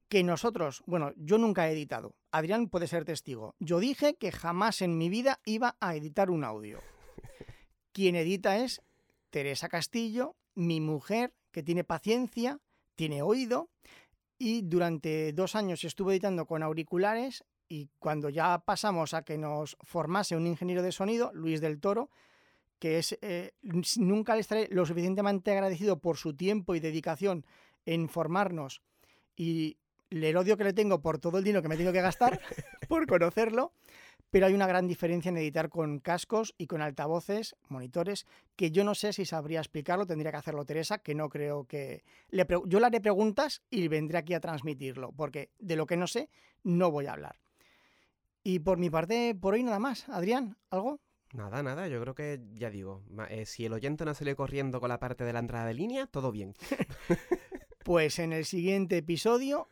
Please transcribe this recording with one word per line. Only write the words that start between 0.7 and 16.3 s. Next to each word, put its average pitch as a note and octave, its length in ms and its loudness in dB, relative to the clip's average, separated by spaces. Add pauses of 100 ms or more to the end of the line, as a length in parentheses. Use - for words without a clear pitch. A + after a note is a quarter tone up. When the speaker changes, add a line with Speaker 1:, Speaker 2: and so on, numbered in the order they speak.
Speaker 1:
bueno, D#3+ 300 0
yo D#3+ 200 2
nunca G3+ 320 4
he D#3+ 40 0
editado. C3+ 440 -6 (140)
Adrián F#3 400 0
puede E3+ 160 0
ser E3 180 -2
testigo. C3+ 540 -8
Yo E3+ 200 0
dije C#4+ 360 2
que F#3 180 -6
jamás F#3 480 -2
en F3 160 2
mi E3 140 0
vida B3 340 2
iba A3 360 -2
a F3 160 -4
editar D#3 340 0
un D#3 140 2
audio. G#2+ 360 -8 (380)
Speaker 2:
<laughs> - 760 -20
Speaker 1:
Quien F#3 240 4
edita F#3+ 400 2
es B3 240 -2 (480)
Teresa C#3 400 -4
Castillo, A3+ 680 -2 (200)
mi E3+ 260 0
mujer, D#3 540 -2 (160)
que E3 120 -8
tiene E3+ 220 0
paciencia, A#3 760 -2 (360)
tiene D#3 260 -2
oído, B3 480 0 (720)
y A#3 240 0
durante D#3+ 720 0
dos F#3+ 220 0
años F#3+ 280 -2
estuve F#3+ 300 0
editando F#3 320 0